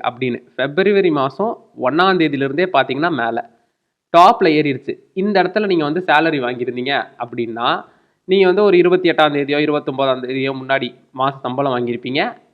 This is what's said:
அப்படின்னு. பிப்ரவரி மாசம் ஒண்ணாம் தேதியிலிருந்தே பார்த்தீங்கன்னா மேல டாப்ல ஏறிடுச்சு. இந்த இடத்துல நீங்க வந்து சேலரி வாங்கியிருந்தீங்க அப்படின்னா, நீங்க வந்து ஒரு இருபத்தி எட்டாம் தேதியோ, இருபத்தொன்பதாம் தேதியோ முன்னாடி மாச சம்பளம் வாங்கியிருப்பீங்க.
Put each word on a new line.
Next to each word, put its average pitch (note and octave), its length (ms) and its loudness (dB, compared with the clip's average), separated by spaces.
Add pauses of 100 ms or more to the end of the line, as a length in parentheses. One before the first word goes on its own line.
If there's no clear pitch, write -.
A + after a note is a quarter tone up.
அப்படின்னு. A#2+ 400 -4 (120)
பிப்ரவரி E3+ 560 2
மாசம் D3 520 -2 (180)
ஒண்ணாம் F3 360 2
தேதியிலிருந்தே C#3+ 560 0
பார்த்தீங்கன்னா C#3 360 0
மேல A#2 440 -4 (640)
டாப்ல G3 260 6
ஏறிடுச்சு. D3 540 0 (160)
இந்த F#3+ 300 0
இடத்துல G#3 220 -2
நீங்க F3 180 0
வந்து D#3 240 -2
சேலரி D#3 320 2
வாங்கியிருந்தீங்க B2 680 -4 (100)
அப்படின்னா, A#2+ 680 -4 (380)
நீங்க F#3+ 220 2
வந்து F#3 180 2
ஒரு F#3+ 140 4
இருபத்தி F3+ 320 4
எட்டாம் D#3 240 2
தேதியோ, C#3+ 240 -2
இருபத்தொன்பதாம் C#3 680 -2
தேதியோ C3 300 -4 (100)
முன்னாடி C3 320 -2 (220)
மாச C#3 240 -2
சம்பளம் C3 340 -2
வாங்கியிருப்பீங்க. A#2+ 580 -4 (200)